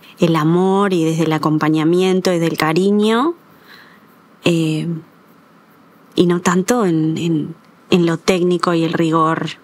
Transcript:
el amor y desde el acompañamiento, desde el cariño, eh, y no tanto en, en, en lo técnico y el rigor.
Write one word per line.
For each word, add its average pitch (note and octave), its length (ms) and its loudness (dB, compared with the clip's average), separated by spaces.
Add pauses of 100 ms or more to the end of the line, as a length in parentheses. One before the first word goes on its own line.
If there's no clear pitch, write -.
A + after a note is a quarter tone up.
(200)
el E3 160 2
amor F#3 580 0
y E3 100 0
desde D#3+ 200 -2
el D#3 100 0
acompañamiento, D#3+ 960 0
desde E3 180 0
el D#3 100 -4
cariño, G#3 760 0 (1080)
eh, D#3+ 440 -2 (1300)
y F#3 120 2
no F3 160 0
tanto F#3+ 440 0
en, D#3+ 320 0
en, D#3+ 380 -4 (340)
en F3 160 4
lo E3 120 0
técnico F3+ 560 0
y E3 100 0
el E3 100 -2
rigor. D#3+ 580 0 (120)